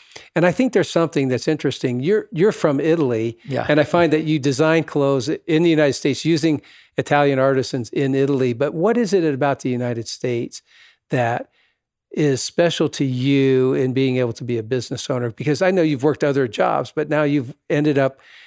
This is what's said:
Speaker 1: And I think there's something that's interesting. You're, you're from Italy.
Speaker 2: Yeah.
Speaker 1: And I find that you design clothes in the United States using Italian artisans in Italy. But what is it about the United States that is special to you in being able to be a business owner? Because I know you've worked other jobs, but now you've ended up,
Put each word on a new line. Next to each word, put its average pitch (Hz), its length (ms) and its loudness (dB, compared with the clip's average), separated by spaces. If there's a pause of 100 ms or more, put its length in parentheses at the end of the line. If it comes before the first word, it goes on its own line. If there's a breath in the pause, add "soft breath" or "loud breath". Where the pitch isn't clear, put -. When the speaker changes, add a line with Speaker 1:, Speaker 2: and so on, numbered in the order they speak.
(360 loud breath)
Speaker 1:
And 170 120 4
I 175 40 2
think 254 220 0
there's 185 160 2
something 151 380 0
that's 127 200 -2
interesting. 135 520 -2
You're, 202 320 0
you're 185 200 2
from 143 280 0
Italy. 131 680 0
Speaker 2:
Yeah. 123 240 -4
Speaker 1:
And 151 100 4
I 147 40 4
find 170 280 2
that 156 120 2
you 156 160 0
design 156 440 2
clothes 139 460 0
in 160 320 -2
the 175 80 4
United 151 240 4
States - 320 -2
using 156 360 0 (360 loud breath)
Italian 143 400 2
artisans 131 540 0
in 135 240 0
Italy. 135 380 2
But 139 200 -2
what 196 240 0
is 214 160 0
it 180 100 2
about 139 360 0
the 135 100 -4
United 120 380 -4
States - 560 -6 (480 soft breath)
that 123 380 -2 (600)
is 143 320 0
special 170 480 0
to - 160 -4
you 131 680 2
in 131 200 -2
being 131 240 0
able 120 160 0
to - 100 -14
be 120 140 -4
a 113 60 -6
business 120 440 -6
owner? 123 220 -4
Because 147 320 -4
I 185 80 4
know 185 140 2
you've 143 200 0
worked 151 200 0
other 135 240 0
jobs, 143 460 -2
but 151 160 -4
now 151 120 2
you've 143 320 0 (160)
ended 147 300 2
up, 135 200 0 (280 loud breath)